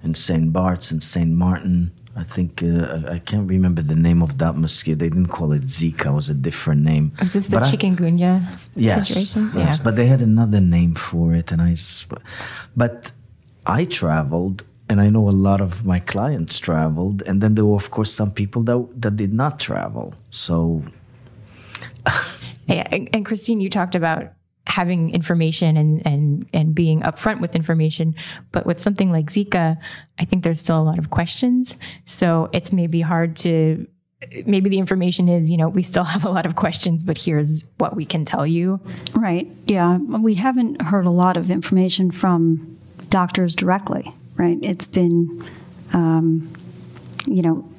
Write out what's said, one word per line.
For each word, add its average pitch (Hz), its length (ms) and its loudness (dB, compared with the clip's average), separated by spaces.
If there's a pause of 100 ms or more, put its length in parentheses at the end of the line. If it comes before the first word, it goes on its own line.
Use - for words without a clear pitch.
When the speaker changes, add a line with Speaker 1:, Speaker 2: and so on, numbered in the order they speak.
Speaker 1:
in 80 100 -2
Saint 80 380 0
Bart's 90 380 -2
and 80 120 -4
Saint 82 300 0
Martin. 87 580 0 (260)
I 87 60 -8
think, 87 400 -6
uh, 85 40 0 (420)
I, 85 60 -6
I 85 40 -4
can't 104 300 -2
remember 92 320 2
the 78 140 0
name 85 280 4
of 71 140 -2
that 82 180 0
mosquito. 80 440 -2
They 82 100 0
didn't 90 180 2
call 80 240 -2
it 73 120 0
Zika. 80 420 -4
It 71 80 0
was 73 160 -2
a 76 40 -2
different 71 480 0
name. 76 300 2 (100)
Speaker 2:
Is 185 120 -2
this 196 140 -2
the - 120 2
Speaker 1:
But 117 80 2
I 139 80 2
Speaker 2:
chikungunya 180 680 2 (340)
Speaker 1:
Yes, 202 340 2
Speaker 2:
situation? 214 440 -2
Speaker 1:
yes, 147 240 2
Speaker 2:
Yeah. 151 60 -4
Speaker 1:
but 110 140 0
they 120 100 4
had 127 140 6
another 110 400 4
name 85 340 4
for 82 380 0
it, 85 180 0
and 82 100 0
I 85 120 4
s-, - 320 -8 (720)
but - 340 -2 (540)
I 123 180 0
traveled, 85 800 -2 (260)
and 101 120 4
I 101 80 6
know 107 180 4
a 101 40 4 (180)
lot 98 100 4
of 95 260 -4
my 90 140 2
clients 98 600 -4
traveled, 82 680 0
and 98 140 2
then 107 140 4
there 107 100 4
were, 104 100 4
of 101 160 -4
course, 110 220 -2
some 104 180 -2
people 104 320 -2
that, 120 380 -2
that 104 160 0
did 101 160 -2
not 139 260 0
travel. 50 540 -6 (160)
So 82 540 -2 (1200)
<laughs> - 0 - (600)
Speaker 2:
Yeah, - 240 -2
and, - 220 -4
and 214 120 0
Christine, 220 360 -2
you 190 80 -2
talked 185 260 -2
about 165 360 -2 (360)
having 175 440 0
information 160 680 2
and, 156 300 2
and, 147 440 0
and 160 220 0
being 156 280 2
upfront - 380 -2
with 170 160 -4
information, 160 600 0 (360)
but - 140 -2
with 170 140 -2
something 196 320 0
like 160 160 0
Zika, 175 500 0 (400)
I - 80 -2
think 180 180 0
there's 165 160 0
still 165 200 2
a - 20 4
lot 156 160 2
of 156 140 -4
questions. 247 680 0 (280)
So 165 480 0
it's 180 200 -2
maybe 170 280 0
hard 165 360 0
to, 160 480 2 (600)
maybe 196 240 2
the 190 80 0
information 180 500 2
is, 170 220 2
you 175 60 2
know, 160 120 2
"We 185 140 0
still 180 200 -2
have 165 220 -2
a 208 60 -2
lot 180 160 -2
of 165 80 -4
questions, 165 480 -2
but 175 160 -2
here's 151 460 0 (120)
what 170 180 -2
we 156 100 -6
can 156 200 -4
tell 147 220 -2
you." 175 320 0 (340)
Speaker 3:
Right. 190 380 0 (160)
Yeah. 180 300 4
We 220 360 0
haven't 240 480 0
heard 180 240 0
a 180 60 4
lot 180 260 4
of 175 140 -2
information 185 580 2
from 165 680 2 (340)
doctors 180 440 2
directly, 185 580 -2 (260)
right? 170 260 2
It's 180 240 -4
been, 170 600 2 (460)
um, 165 580 2 (760)
you 190 160 2
know 160 360 0